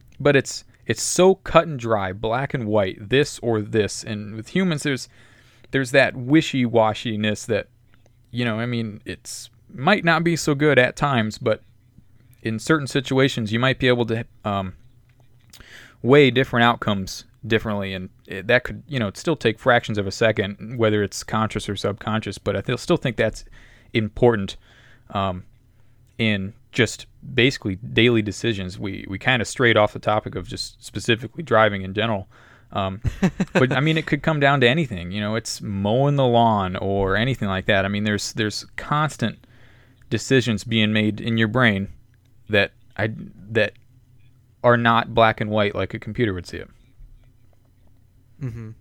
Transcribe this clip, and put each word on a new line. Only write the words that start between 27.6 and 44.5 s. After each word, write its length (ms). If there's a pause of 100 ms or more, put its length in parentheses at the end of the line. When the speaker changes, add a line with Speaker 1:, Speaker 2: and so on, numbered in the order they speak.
Speaker 1:
daily 460
decisions. 560
We, 300
we 100
kinda 260
strayed 320
off 160
the 60
topic 360
of 120
just 380
specifically 580
driving 400
in 120
general. 340 (440)
Um, 280 (280)
Speaker 2:
<laughs> 240
Speaker 1:
but, 200
I 80
mean, 160
it 100
could 160
come 180
down 200
to 80
anything. 440
You 80
know, 160
it's 260
mowing 540
the 100
lawn 500
or 400
anything 320
like 180
that. 180
I 40
mean, 160
there's, 300
there's 300 (120)
constant 720 (640)
decisions 540
being 280
made 280
in 180
your 100
brain 400 (600)
that 240 (240)
I, 160 (380)
that 220 (880)